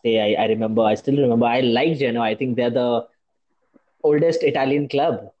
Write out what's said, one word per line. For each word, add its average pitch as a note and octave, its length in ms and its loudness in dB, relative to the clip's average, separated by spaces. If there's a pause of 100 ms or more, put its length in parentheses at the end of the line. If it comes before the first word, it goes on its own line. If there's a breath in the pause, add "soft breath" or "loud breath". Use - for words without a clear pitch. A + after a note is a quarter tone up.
day. G#2+ 320 2
I, G#2+ 80 0
I - 20 0
remember, A2 360 0
I G#2+ 120 2
still C#3 220 -2
remember. A#2+ 300 2
I A#2+ 140 0
like B2+ 380 0
Genoa. A#2 240 -2
I A2 140 -2
think B2+ 200 -4
they're A#2+ 140 0
the B2 360 -2 (1000)
oldest D#3 400 2
Italian C#3 440 0
club. C#3+ 420 -2 (100)